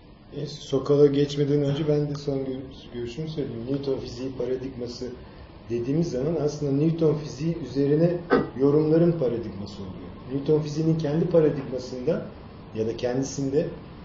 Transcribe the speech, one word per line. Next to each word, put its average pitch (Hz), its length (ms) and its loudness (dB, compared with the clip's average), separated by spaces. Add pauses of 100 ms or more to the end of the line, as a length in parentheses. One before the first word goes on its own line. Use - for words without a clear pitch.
(440)
E, 147 40 -6
Sokal'a 143 580 4
geçmeden 143 580 4
önce 147 240 0
ben 147 220 2
de 143 60 -4
son 139 220 -4
gö-, - 560 -8
görüşümü 123 360 -6
söyleyeyim. 117 420 -6
Newton 135 280 -2
fiziği 120 320 -8
paradigması 123 720 -6 (640)
dediğimiz 135 420 0
zaman 147 240 -2 (100)
aslında 143 260 -2
Newton 156 460 4
fiziği 147 400 -4 (120)
üzerine 151 480 2 (420)
yorumların 156 520 6
paradigması 107 640 -2
oluyor. 90 360 -12 (220)
Newton 147 280 2
fiziğinin 160 360 0
kendi 156 280 0
paradigmasında 139 1000 2 (500)
ya 110 120 -2
da 113 100 -4
kendisinde 135 680 0 (380)